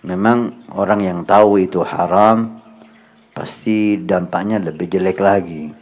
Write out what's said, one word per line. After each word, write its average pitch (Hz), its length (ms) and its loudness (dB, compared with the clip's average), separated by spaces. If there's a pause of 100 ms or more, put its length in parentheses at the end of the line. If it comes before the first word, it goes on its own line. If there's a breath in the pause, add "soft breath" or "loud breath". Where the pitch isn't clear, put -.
Memang 107 680 -2
orang 101 320 0
yang 90 160 -4
tahu 101 400 4
itu 90 240 -2
haram, 104 720 2 (800 soft breath)
pasti 107 640 -2
dampaknya 92 560 -2
lebih 85 320 -6
jelek 95 320 -2
lagi 85 480 0 (120)